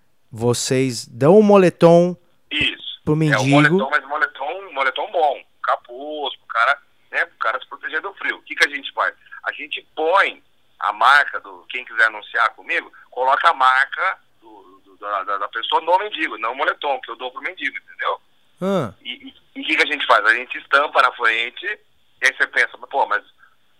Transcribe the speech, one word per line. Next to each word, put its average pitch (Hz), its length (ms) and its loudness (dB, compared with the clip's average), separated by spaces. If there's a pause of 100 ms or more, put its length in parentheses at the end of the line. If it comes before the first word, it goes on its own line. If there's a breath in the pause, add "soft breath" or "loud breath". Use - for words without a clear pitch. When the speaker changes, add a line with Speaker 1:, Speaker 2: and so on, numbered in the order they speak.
(300)
Speaker 1:
vocês 120 760 -2
dão 143 320 6
um 214 40 8
moletom 175 760 6 (340)
Speaker 2:
Isso. - 540 -6
Speaker 1:
pro 151 100 0
Speaker 2:
É - 20 0
um - 20 -2
Speaker 1:
mendigo. 139 320 2
Speaker 2:
moletom, 151 400 4
mas 147 160 -2
moletom, 151 680 -6
moletom 135 380 -4
bom, 147 320 0 (200)
capuz, 139 760 -6
pro - 120 -20
cara, 120 300 0 (320)
né, 147 140 -4
pro - 140 -16
cara 120 220 -4
se - 80 -20
proteger 156 340 -10
do - 120 -10
frio. - 220 -8
O - 60 -20
que - 120 -16
que 165 120 2
a 147 80 -10
gente 139 180 -12
faz? 98 220 -2 (300 loud breath)
A 107 80 -6
gente 151 420 -12
põe 160 480 0 (380)
a 101 120 -2
marca 120 480 4
do, 90 280 -20
quem 123 160 -10
quiser 113 200 0
anunciar 110 460 -2
comigo, 156 420 -8 (180 soft breath)
coloca 135 400 2
a 160 40 0
marca 139 640 0 (220)
do, 98 440 -20
do, 95 140 -20
da, 101 260 -6
da, 101 140 -6
da 104 100 -8
pessoa 131 320 -4
no 170 180 0
mendigo, 160 400 -6
não 113 140 -6
o 127 40 -10
moletom, 147 440 -4
que - 100 -18
eu 117 60 -12
dou 127 160 -10
pro 139 100 -16
mendigo, 151 340 -10
entendeu? - 440 -8 (420)
Speaker 1:
Ah. 175 400 -4
Speaker 2:
E, - 80 -16
e, - 240 -16 (220)
e - 40 -12
o 277 40 -10
que 156 120 -2
que 156 60 2
a 156 40 4
gente 143 200 -4
faz? 113 180 2
A 110 100 4
gente 127 220 -6
estampa 147 460 0
na 127 80 4
frente, 117 560 -4
e - 600 -8
aí 131 100 2
você 139 100 -2
pensa, 123 320 -4 (100)
"Pô, 131 180 -2
mas 104 180 -4 (560 soft breath)